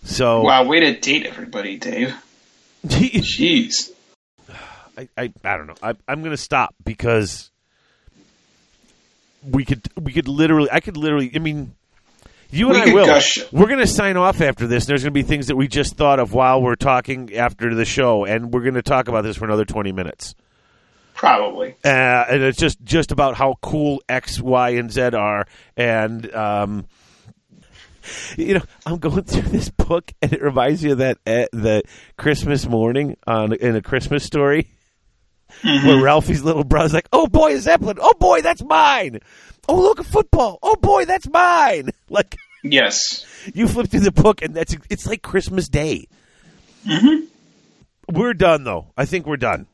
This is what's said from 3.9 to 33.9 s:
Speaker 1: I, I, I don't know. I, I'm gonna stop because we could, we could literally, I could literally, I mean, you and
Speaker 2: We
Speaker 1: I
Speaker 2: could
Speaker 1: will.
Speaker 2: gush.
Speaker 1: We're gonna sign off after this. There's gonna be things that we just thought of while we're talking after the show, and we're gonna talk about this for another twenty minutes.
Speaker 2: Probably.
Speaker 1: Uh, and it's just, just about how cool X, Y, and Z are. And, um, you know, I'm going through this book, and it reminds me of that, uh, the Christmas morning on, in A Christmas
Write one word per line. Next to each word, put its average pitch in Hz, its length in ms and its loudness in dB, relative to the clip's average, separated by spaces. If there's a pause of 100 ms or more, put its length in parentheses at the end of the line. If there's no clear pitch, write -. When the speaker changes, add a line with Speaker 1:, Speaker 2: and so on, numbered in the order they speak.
Speaker 1:
I, 127 180 -18
I, 120 160 -8 (120)
I 95 120 -2
don't 76 120 -12
know. 80 120 -18
I, 113 140 -6 (140)
I'm 151 160 -6
gonna 156 120 -8
stop - 460 -2
because 110 680 -4 (2000)
we 135 160 0
could, 127 240 -4 (120)
we 143 120 -8
could 135 160 -2
literally, 151 420 4
I 143 100 2
could 190 160 -12
literally, 147 380 -2
I 156 40 -2
mean, 151 360 -8 (760)
you 135 160 0
and 180 80 4
Speaker 2:
We 202 60 4
Speaker 1:
I 226 40 0
Speaker 2:
could - 100 6
Speaker 1:
will. 196 120 8
Speaker 2:
gush. - 320 4 (140)
Speaker 1:
We're 180 160 6
gonna 254 180 2
sign 196 300 0
off 180 240 2
after 135 260 0
this. 120 200 -2
There's 139 160 0
gonna 143 100 -4
be 139 100 0
things 143 240 -2
that 139 100 -2
we 135 120 0
just 139 280 -4
thought 143 220 4
of 113 140 -2
while 131 280 4
we're 123 140 0
talking 127 600 -2
after 117 400 -2
the 113 100 0
show, 113 400 0
and 117 280 -4
we're 123 120 -2
gonna 127 180 -2
talk 131 260 0
about 113 140 -2
this 104 140 -6
for - 80 -10
another 107 200 0
twenty 98 280 -6
minutes. - 420 -10 (800)
Speaker 2:
Probably. - 600 0 (100)
Speaker 1:
Uh, 139 40 4
and 127 540 2
it's 131 160 0
just, 156 240 -2
just 151 300 -2
about 135 240 0
how 135 240 0
cool 147 480 -2
X, - 320 -6
Y, 123 300 2
and 120 200 -4
Z 127 120 -2
are. 104 440 -2 (300)
And, 113 580 -2
um, 104 520 -4 (1500)
you 180 160 0
know, 185 80 0 (240)
I'm 165 100 -6
going 165 280 -4
through - 260 -2
this - 180 -4
book, - 440 -4 (100)
and 143 100 0
it 156 80 -4
reminds 139 420 0
me 147 100 0
of 127 60 0
that, 131 280 0
uh, 113 260 0
the 107 300 0 (340)
Christmas 143 500 -2
morning 120 600 -2
on, 110 260 -2
in 113 240 -2
A 104 60 -4
Christmas 135 420 -4